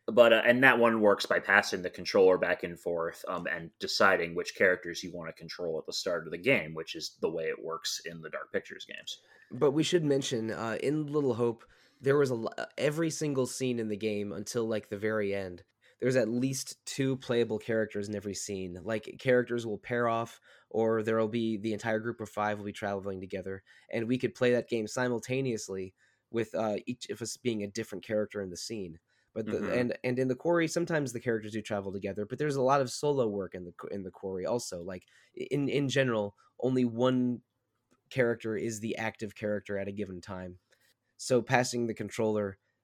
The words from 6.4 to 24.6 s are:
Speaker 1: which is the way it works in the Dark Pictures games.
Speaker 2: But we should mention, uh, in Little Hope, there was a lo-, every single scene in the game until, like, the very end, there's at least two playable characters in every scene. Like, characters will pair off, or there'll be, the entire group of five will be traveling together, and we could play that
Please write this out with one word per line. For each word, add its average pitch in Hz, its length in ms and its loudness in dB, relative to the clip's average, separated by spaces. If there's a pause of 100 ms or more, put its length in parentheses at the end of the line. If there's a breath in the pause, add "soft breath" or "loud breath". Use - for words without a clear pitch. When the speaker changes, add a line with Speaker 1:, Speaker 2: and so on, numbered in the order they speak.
Speaker 1:
which 80 220 -8
is 78 260 -12
the 87 80 2
way 80 160 -4
it - 180 -4
works - 420 -8
in 82 140 -12
the 78 100 -12
Dark 73 220 -12
Pictures - 340 -8
games. - 340 -14 (320 soft breath)
Speaker 2:
But 131 200 2
we 151 120 2
should 170 200 2
mention, 127 480 0
uh, 107 320 -4
in 151 240 0
Little 143 280 2
Hope, 117 280 -2 (380 soft breath)
there 139 160 4
was 143 120 4
a 127 60 -2
lo-, 113 180 -4 (240)
every 151 320 0
single 139 360 0
scene 123 340 -2
in 113 80 -4
the 107 80 -4
game 104 380 -2
until, 110 340 -4
like, 110 220 -4
the 104 80 -6
very 104 360 0
end, 92 300 -6 (360 soft breath)
there's 127 160 4
at 113 140 4
least 131 560 -4
two 135 320 0
playable 117 420 2
characters 104 480 -2
in 107 80 -4
every 101 180 -4
scene. 92 500 -6
Like, 107 360 -6
characters 120 480 2
will 104 100 -4
pair 120 300 0
off, 113 320 -2 (300 soft breath)
or 113 340 2
there'll 113 240 2
be, 113 300 0
the 110 160 -2
entire 110 260 0
group 113 220 -6
of 104 80 -8
five 104 280 0
will 104 80 -8
be 104 60 -6
traveling 98 480 -4
together, 95 440 -8 (280 soft breath)
and 113 160 -2
we 123 100 2
could 120 160 0
play 123 200 4
that 120 160 0